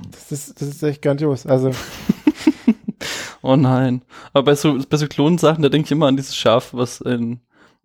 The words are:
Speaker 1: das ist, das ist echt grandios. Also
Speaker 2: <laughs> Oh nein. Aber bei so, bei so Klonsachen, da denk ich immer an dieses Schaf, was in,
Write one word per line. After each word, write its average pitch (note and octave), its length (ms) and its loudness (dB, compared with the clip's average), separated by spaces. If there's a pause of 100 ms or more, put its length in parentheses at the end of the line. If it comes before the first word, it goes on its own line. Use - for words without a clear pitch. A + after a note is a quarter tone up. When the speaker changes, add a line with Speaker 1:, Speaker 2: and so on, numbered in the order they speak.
(120)
Speaker 1:
das - 200 -20
ist, - 300 -12
das C#3+ 80 -6
ist C#3+ 140 -10
echt D3+ 180 -4
grandios. C#3+ 460 -2
Also C3 280 2
Speaker 2:
<laughs> - 1700 -2
Oh C3 120 2
nein. B2+ 480 2 (300)
Aber C#3 100 4
bei C#3+ 120 4
so, C#3+ 220 2 (120)
bei D3+ 80 2
so D3+ 100 -2
Klonsachen, D#3+ 560 2
da C#3 60 4
denk D#3+ 160 0
ich - 60 -6
immer D3+ 160 2
an C3+ 80 2
dieses C3+ 200 -6
Schaf, A#2+ 380 2
was B2 280 -6
in, A#2+ 380 -4 (460)